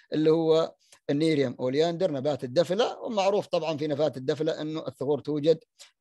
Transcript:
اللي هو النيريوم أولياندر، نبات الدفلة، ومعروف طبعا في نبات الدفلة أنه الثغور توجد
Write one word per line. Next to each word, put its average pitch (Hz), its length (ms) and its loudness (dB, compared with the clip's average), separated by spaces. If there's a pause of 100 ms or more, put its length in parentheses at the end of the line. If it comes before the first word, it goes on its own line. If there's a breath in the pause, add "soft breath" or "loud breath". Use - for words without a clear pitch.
(140)
اللي 156 160 2
هو 160 460 2 (340 soft breath)
النيريوم 143 500 2
أولياندر، 160 520 0
نبات 139 320 -2
الدفلة، 170 560 0
ومعروف 202 480 0
طبعا 160 300 -2
في 151 100 -4
نبات 147 300 -2
الدفلة 151 440 -2
أنه 156 260 -8
الثغور 135 320 -2
توجد 151 440 0 (380 loud breath)